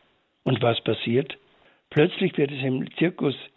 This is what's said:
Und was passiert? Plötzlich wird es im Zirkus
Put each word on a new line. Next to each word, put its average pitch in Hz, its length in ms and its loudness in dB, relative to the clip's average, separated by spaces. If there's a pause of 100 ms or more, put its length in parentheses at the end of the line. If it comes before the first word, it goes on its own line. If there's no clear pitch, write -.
(440)
Und 123 180 2
was 117 200 2
passiert? 117 540 -2 (540)
Plötzlich 170 480 2
wird 143 140 2
es 135 100 -6
im 131 340 -2
Zirkus 160 380 0 (220)